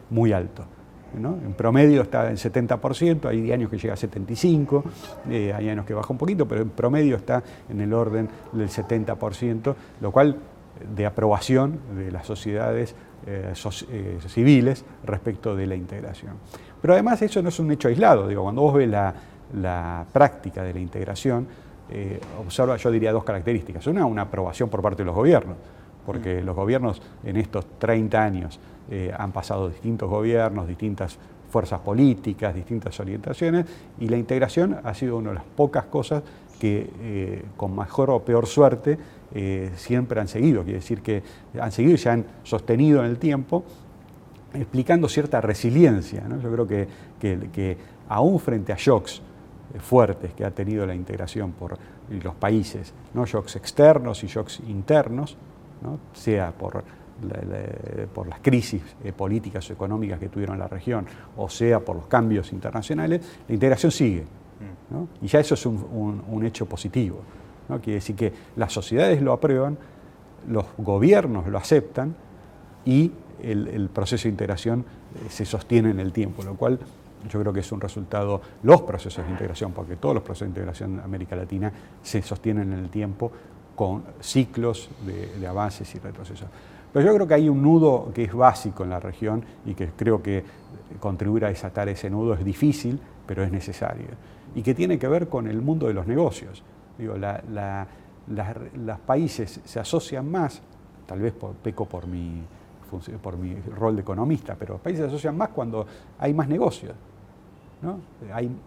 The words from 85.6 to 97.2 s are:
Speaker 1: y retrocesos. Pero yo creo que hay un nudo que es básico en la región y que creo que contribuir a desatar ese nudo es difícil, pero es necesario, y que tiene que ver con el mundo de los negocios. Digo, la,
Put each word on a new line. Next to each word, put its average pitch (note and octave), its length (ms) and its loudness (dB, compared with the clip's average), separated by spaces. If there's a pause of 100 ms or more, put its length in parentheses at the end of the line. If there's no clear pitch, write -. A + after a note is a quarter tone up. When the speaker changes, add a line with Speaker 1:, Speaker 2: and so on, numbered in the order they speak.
Speaker 1:
y - 40 -12
retrocesos. F#2+ 500 -14 (440)
Pero C#3+ 120 4
yo G#3 100 8
creo G3 140 4
que D#3 60 8
hay D3+ 120 6
un C#3 140 4
nudo D3+ 540 6
que A#2 100 0
es F#2+ 80 -4
básico A2+ 520 4
en F2+ 60 -4
la F2+ 100 -4
región G#2+ 440 -4 (220)
y G#2 80 -6
que F#2 140 -6
creo G#2+ 340 2
que G2 220 -4 (540)
contribuir G#2 460 -2
a G#2 40 0
desatar G2 420 -4
ese G2 180 -6
nudo A2 240 0
es F#2+ 100 -2
difícil, B2+ 560 0 (280)
pero F#2+ 160 -4
es F#2 100 -2
necesario, - 540 -6 (480)
y A#2 80 -6
que B2+ 120 2
tiene F3 240 0
que C3 100 -2
ver E3 200 0
con A#2+ 180 -4
el A2 140 -4
mundo C#3+ 280 0
de A2 40 0
los F#2 140 -4
negocios. A#2+ 560 -2 (340)
Digo, G#2+ 220 -8
la, G2+ 240 -6 (100)